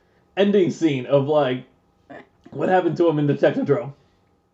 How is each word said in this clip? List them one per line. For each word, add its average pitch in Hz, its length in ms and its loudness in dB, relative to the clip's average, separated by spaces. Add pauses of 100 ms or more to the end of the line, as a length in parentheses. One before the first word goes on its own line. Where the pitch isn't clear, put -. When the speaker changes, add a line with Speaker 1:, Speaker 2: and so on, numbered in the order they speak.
Speaker 1:
<laughs> - 360 -20
Speaker 2:
ending 196 340 2
scene 139 360 -2
of, 135 200 2
like, 135 380 0 (880)
what 151 160 -4
happened 170 300 2
to 170 100 4
him 151 100 0
in 147 80 0
the 143 80 2
Technodrome. 147 580 0 (600)